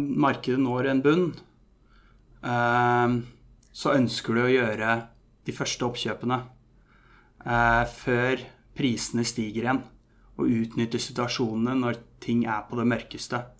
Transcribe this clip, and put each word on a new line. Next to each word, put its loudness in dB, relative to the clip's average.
markedet 2
når 0
en 2
bunn, 4
ehm, 2
så 0
ønsker 0
du 4
å 4
gjøre 2
de -6
første -4
oppkjøpene, -4
eh, 4
før 0
prisene 0
stiger -4
igjen, -2
og 0
utnytte 0
situasjonene -2
når -2
ting 0
er -4
på -6
det 0
mørkeste. -4